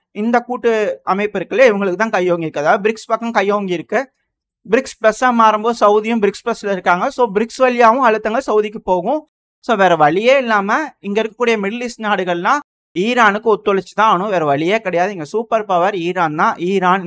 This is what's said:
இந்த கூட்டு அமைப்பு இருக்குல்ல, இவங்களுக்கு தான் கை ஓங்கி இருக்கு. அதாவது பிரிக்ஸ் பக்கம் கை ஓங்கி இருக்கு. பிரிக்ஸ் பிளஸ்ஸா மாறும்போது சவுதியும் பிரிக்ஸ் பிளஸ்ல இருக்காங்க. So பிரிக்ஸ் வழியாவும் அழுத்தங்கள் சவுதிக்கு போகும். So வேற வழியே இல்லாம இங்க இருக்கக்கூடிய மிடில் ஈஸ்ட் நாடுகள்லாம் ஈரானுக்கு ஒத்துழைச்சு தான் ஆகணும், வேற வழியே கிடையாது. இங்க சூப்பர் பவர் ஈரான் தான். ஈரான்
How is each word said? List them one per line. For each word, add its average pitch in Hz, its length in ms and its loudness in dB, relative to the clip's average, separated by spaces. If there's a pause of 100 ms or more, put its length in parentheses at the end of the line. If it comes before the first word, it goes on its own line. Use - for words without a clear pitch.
(160)
இந்த 226 240 0
கூட்டு 240 300 -4 (420)
அமைப்பு 202 260 -2
இருக்குல்ல, 185 320 0
இவங்களுக்கு 196 320 -2
தான் 226 120 -2
கை 190 80 0 (100)
ஓங்கி 170 140 -2
இருக்கு. 151 160 -6
அதாவது 190 220 2
பிரிக்ஸ் 226 260 -4
பக்கம் 226 280 -4
கை 196 80 0 (100)
ஓங்கி 190 200 -4
இருக்கு. 185 240 -4 (640)
பிரிக்ஸ் 247 340 -2
பிளஸ்ஸா 220 280 2 (120)
மாறும்போது 220 400 2
சவுதியும் 214 420 2
பிரிக்ஸ் 202 240 -2
பிளஸ்ல 214 300 -4
இருக்காங்க. 180 280 0 (120)
So 254 80 2 (100)
பிரிக்ஸ் 226 300 -4
வழியாவும் 240 440 4
அழுத்தங்கள் 220 400 0
சவுதிக்கு 214 320 0 (100)
போகும். 190 300 0 (440)
So 240 180 0
வேற 180 140 4
வழியே 180 480 4
இல்லாம 220 340 0 (220)
இங்க 202 220 -4
இருக்கக்கூடிய 226 420 -2
மிடில் 233 220 -6
ஈஸ்ட் 233 200 -10
நாடுகள்லாம் 196 560 -2 (340)
ஈரானுக்கு 214 560 2
ஒத்துழைச்சு 196 420 -2
தான் 220 160 2
ஆகணும், 196 240 0
வேற 165 100 0
வழியே 151 360 0
கிடையாது. 180 320 -2
இங்க 165 200 -10
சூப்பர் 220 380 -2
பவர் 185 340 0
ஈரான் 170 380 -2
தான். 214 120 0 (140)
ஈரான் 185 380 2